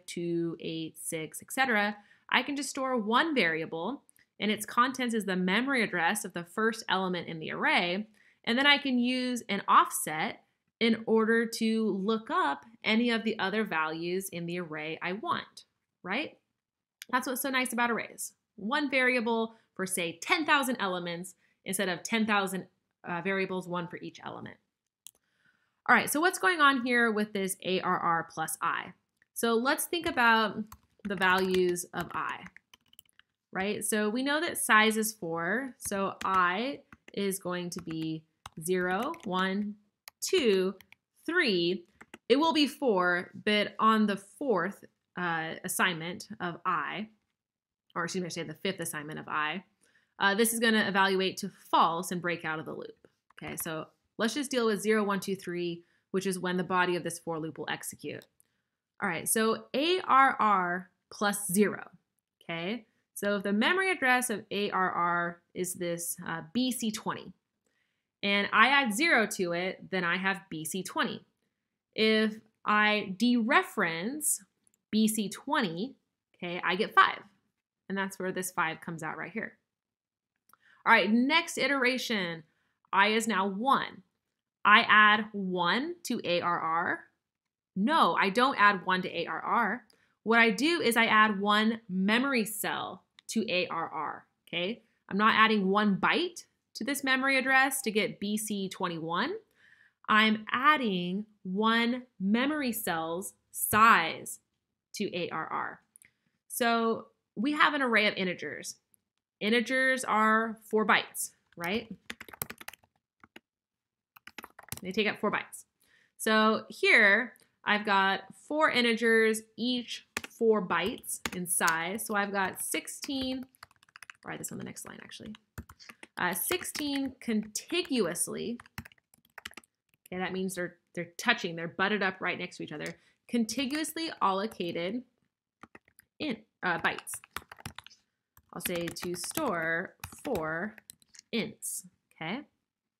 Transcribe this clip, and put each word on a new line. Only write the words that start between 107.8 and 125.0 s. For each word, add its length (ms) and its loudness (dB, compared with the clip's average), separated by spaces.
array 260 4
of 60 0
integers. 600 -6
Integers 640 2
are 560 2
four 160 2
bytes, 460 0
right? 320 -4
They 80 -8
take 160 0
up 140 -4
four 100 0
bytes. 340 -8
So 520 4
here 640 4
I've 200 0
got 380 2
four 240 2
integers, 720 4
each 500 -6
four 340 4
bytes 560 -2
in 100 -6
size. 600 -2
So 80 -4
I've 180 0
got 300 -4
sixteen, 840 -6
I'll 60 -12
write 80 -10
this 140 -10
on 60 -12
the 60 -12
next 220 -14
line 160 -18